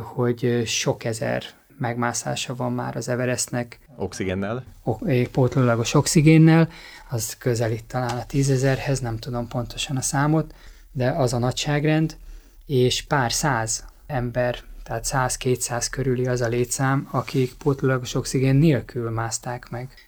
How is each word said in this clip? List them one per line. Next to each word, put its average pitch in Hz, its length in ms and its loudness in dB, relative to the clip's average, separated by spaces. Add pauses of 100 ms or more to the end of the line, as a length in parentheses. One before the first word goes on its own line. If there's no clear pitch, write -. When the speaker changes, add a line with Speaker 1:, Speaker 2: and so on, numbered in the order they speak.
Speaker 1:
hogy 120 600 0
sok - 380 -2
ezer 120 400 -4 (360)
megmászása 120 760 -2
van 123 180 -4
már 123 220 -6
az 127 140 -6
Everestnek. 123 720 -2 (160)
Speaker 2:
Oxigénnel? 98 680 -4 (200)
Speaker 1:
O-, - 240 -4
é, 123 180 2
pótlólagos 123 680 2
oxigénnel, 160 760 8 (400)
az 113 280 -6
közelít 113 480 -2
talán 123 320 -4
a 117 80 -8
tízezerhez, 135 720 2
nem 113 180 -4
tudom 120 300 -6
pontosan 123 500 -6
a 131 40 -2
számot, 151 520 0 (380)
de 127 180 0
az 127 240 2
a 123 40 -2
nagyságrend, 147 800 0 (480)
és 127 360 2
pár 127 320 0
száz 117 520 0 (220)
ember, 123 500 -2 (260)
tehát 117 220 -8
száz-kétszáz 127 840 -2
körüli 127 380 -2
az 123 140 0
a 120 60 0
létszám, 127 640 0
akik 127 420 -2
pótlólagos 131 640 -2
oxigén 135 400 0
nélkül 131 540 2
mászták 113 600 -6
meg. 123 240 -10 (140)